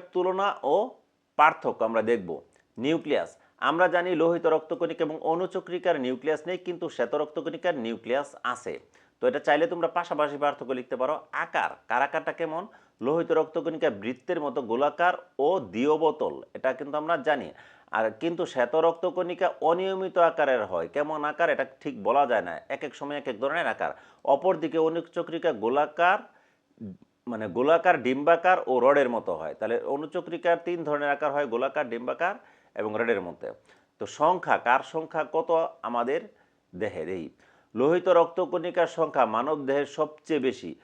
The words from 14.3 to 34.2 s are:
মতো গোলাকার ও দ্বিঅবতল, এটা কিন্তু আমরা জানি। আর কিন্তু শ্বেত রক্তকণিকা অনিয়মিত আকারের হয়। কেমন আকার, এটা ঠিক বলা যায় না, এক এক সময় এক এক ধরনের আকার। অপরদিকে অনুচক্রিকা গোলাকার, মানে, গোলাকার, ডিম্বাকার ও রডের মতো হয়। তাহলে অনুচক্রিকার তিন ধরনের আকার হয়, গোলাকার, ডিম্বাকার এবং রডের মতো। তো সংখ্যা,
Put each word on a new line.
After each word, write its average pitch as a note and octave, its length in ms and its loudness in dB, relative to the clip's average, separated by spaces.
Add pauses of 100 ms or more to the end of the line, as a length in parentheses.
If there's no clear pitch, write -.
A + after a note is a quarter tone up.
মতো C#3+ 200 -2
গোলাকার C#3+ 520 2 (260)
ও E3 200 2
দ্বিঅবতল, A#2 840 0 (120)
এটা C3 200 -2
কিন্তু C#3 240 -8
আমরা D#3 200 0
জানি। C3 340 -2 (400)
আর A2+ 200 2
কিন্তু E3+ 340 -2
শ্বেত B2+ 300 0
রক্তকণিকা E3+ 840 2
অনিয়মিত F#3 560 0
আকারের C#3+ 480 4
হয়। F2 220 -2
কেমন D3 360 -2
আকার, D3+ 260 0
এটা C3+ 160 0 (140)
ঠিক B2 240 -8
বলা B2+ 220 4
যায় A#2 160 2
না, E2+ 280 -8
এক C#3 140 -6
এক C3+ 120 -10
সময় C#3+ 220 -8
এক C#3 100 -8
এক A2+ 120 -6
ধরনের C#3+ 280 -2
আকার। G2 240 -2 (340)
অপরদিকে D#3 520 2
অনুচক্রিকা E3 760 -2
গোলাকার, D3 640 2 (1120)
মানে, A2 200 -6
গোলাকার, D#3 560 2
ডিম্বাকার E3+ 540 4 (100)
ও B2+ 120 2
রডের C3+ 300 6
মতো G#2+ 240 -2
হয়। D#2 200 -6
তাহলে A2+ 300 -2
অনুচক্রিকার E3 840 -2
তিন F3 180 -4
ধরনের D3 260 0
আকার C#3+ 220 0
হয়, C#3+ 140 0
গোলাকার, C3 440 -2
ডিম্বাকার B2+ 460 -4 (400)
এবং G#2+ 200 -4
রডের A2+ 260 0
মতো। E2+ 320 -10 (460)
তো G#2+ 60 -6
সংখ্যা, D3+ 520 2